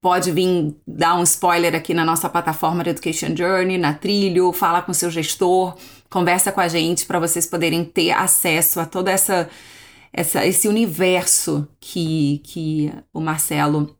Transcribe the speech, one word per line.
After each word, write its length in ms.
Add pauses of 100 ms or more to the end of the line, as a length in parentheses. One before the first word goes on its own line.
pode 300
vir 440 (120)
dar 300
um 60
spoiler 520
aqui 180
na 120
nossa 240
plataforma 560
de 60
Education 440
Journey, 440
na 160
Trilho, 580
fala 280
com 120
seu 180
gestor, 640 (340)
conversa 440
com 80
a 80
gente 380
pra 120
vocês 280
poderem 380
ter 280
acesso 680
a 60
toda 240
essa, 380 (640)
essa, 340
esse 220
universo 960 (140)
que, 640
que 480 (200)
o 80
Marcelo 800